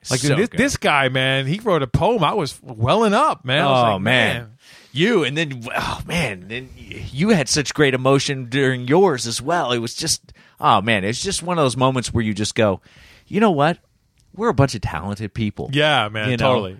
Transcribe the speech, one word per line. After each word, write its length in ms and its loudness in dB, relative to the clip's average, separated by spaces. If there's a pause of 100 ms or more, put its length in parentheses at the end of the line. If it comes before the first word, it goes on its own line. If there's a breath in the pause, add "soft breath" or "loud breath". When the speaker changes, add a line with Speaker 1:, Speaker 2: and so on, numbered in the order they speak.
(100)
Speaker 1:
Like, 100 2
Speaker 2:
So 140 2
Speaker 1:
this, 140 2
Speaker 2:
good. 100 -4
Speaker 1:
this 180 2
guy, 320 2
man, 380 0
he 140 -4
wrote 220 0
a 40 -2
poem. 380 0
I 100 0
was 280 -4
welling 520 2
up, 300 0
man. 200 0
I 60 2
was 80 4
Speaker 2:
Oh, 140 4
Speaker 1:
like, 100 -2
Speaker 2:
man. 340 2
Speaker 1:
"Man." 120 -12 (440 loud breath)
Speaker 2:
You, 320 2
and 120 -2
then, 280 -4 (120)
oh, 300 -6
man, 420 -4
then 280 -10
you 540 -4
had 180 4
such 260 -2
great 200 4
emotion 540 0
during 380 0
yours 400 2
as 160 -6
well. 300 -2
It 60 0
was 160 -6
just, 380 -6 (280 soft breath)
oh, 220 4
man, 220 2
it's 180 -2
just 200 -6
one 160 -2
of 60 4
those 120 0
moments 380 0
where 80 0
you 120 0
just 200 -4
go, 260 2 (460 soft breath)
"You 140 -4
know 100 6
what? 280 0 (580)
We're 140 0
a 40 -2
bunch 220 2
of 60 -8
talented 520 -6
people." 380 -4
Speaker 1:
Yeah, 400 2
man, 180 -4
Speaker 2:
You 60 0
know? 160 0
Speaker 1:
totally, 260 -4